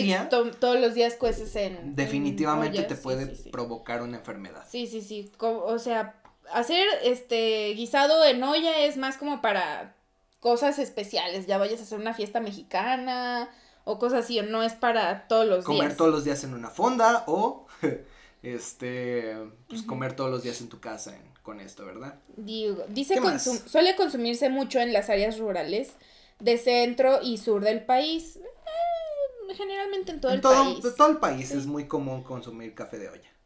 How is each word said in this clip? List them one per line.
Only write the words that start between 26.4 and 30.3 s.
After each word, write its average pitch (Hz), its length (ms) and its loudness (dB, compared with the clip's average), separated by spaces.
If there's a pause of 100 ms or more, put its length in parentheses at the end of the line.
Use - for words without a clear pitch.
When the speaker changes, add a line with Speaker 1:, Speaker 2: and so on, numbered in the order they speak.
Speaker 2:
centro 240 640 4
y 240 160 -4
sur 202 260 2
del 220 220 2
país. 311 520 0
Eh, 571 1160 -6
generalmente 392 580 -4
en 302 80 -8
todo 254 100 2